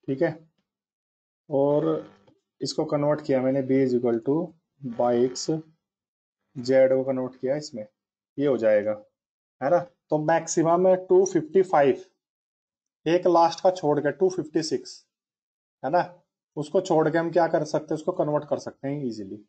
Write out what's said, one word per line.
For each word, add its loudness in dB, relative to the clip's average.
ठीक -2
है, 0
और 0
इसको -4
convert -2
किया 0
मैंने, 0
B 2
is 0
equal 0
to 0
bytes, 0
Z 4
को 2
convert -6
किया -2
इसमें, -12
ये 0
हो 2
जाएगा, 2
है -2
ना? 4
तो 0
maximum 2
है 6
टू 6
फिफ्टी 0
फ़ाइव, 2
एक 0
last 4
का 4
छोड़ 0
के 0
टू 0
फिफ्टी -4
सिक्स, -8
है -6
ना, 2
उसको -2
छोड़ 2
के 0
हम -2
क्या 2
कर 0
सकते -4
हैं, -6
उसको -6
convert -2
कर -2
सकते -12
हैं -6
easily। -10